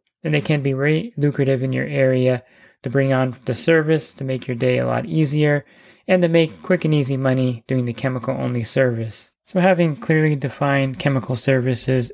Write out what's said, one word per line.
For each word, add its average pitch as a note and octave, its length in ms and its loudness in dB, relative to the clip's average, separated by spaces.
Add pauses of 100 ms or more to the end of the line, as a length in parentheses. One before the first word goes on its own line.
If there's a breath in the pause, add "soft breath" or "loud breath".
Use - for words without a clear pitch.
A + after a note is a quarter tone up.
(240)
and D#3 100 -2
they D3 80 2
can D3 200 0
be C3+ 120 0
very D#3 440 -2
lucrative C#3 460 0
in C3 100 -2
your C3 140 -4
area C3 560 2 (400 soft breath)
to B2+ 60 -6
bring C3+ 240 2
on C3 220 0 (100)
the B2 80 -2
service, D#3 600 2
to - 100 -12
make C3 240 -6
your B2+ 80 -4
day B2+ 220 0
a B2 80 0
lot A#2+ 200 -2
easier, D3+ 600 0 (420 soft breath)
and F#3 140 4
to F3 60 4
make E3 340 2
quick F3+ 240 0
and D#3 80 2
easy C#3 240 0
money B2+ 500 0
doing C3 180 0
the A#2+ 80 -4
chemical C3 420 -4
only B2+ 280 -4
service. A2+ 680 -2 (160)
So - 120 -2
having F3 360 4
clearly D#3 400 2
defined C#3 600 -2
chemical C3 380 -2
services B2+ 800 0